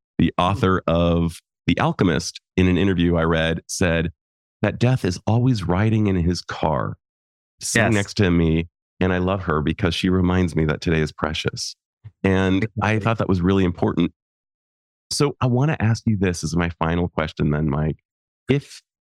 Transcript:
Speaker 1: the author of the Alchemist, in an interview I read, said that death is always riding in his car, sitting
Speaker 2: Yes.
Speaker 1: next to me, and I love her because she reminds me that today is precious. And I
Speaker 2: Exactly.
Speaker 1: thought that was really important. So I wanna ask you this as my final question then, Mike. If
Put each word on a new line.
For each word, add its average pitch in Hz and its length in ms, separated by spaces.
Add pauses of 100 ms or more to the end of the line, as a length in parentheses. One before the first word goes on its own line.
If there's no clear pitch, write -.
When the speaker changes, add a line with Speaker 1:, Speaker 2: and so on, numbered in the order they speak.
(200)
Speaker 1:
the 85 180
author 92 480
of 85 540 (280)
the 90 120
Alchemist, 98 600 (160)
in 92 120
an 90 100
interview 87 400
I 82 60
read, 82 440
said 82 440 (500)
that 101 180
death 123 260
is 92 220
always 117 360
riding 107 440
in 95 80
his 87 260
car, 62 560 (640)
sitting 107 320
Speaker 2:
Yes. - 20
Speaker 1:
next 101 220
to 98 160
me, 82 380 (300)
and 92 140
I 90 60
love 92 240
her 78 180
because 82 320
she - 160
reminds 90 460
me 80 100
that 76 160
today 80 200
is 78 100
precious. - 640 (480)
And 95 420 (160)
I 104 120
Speaker 2:
Exactly. 110 100
Speaker 1:
thought 113 160
that 107 100
was 92 120
really 95 240
important. 85 480 (1000)
So - 300
I 127 60
wanna 131 320
ask 113 260
you 107 120
this 92 260
as 78 120
my 87 140
final 85 400
question 78 420
then, 76 180
Mike. 76 280 (520)
If - 320 (260)